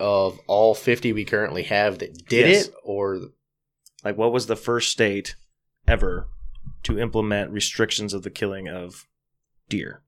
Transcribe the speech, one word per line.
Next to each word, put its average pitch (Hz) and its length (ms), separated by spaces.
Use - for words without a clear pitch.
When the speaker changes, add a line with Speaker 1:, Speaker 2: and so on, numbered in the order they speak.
Speaker 1:
of 98 360
all 107 280
fifty 117 380
we 104 100
currently 92 400
have 101 360
that - 280
did 117 220
Speaker 2:
Yes. 196 180
Speaker 1:
it? - 60
Or 98 460
Speaker 2:
Like, 104 140
what 117 160
was 120 140
the 110 100
first 120 340
state 101 440
ever 95 400
to 107 160
implement 107 520
restrictions 104 640
of 98 100
the 101 60
killing 95 380
of 90 400
deer? - 380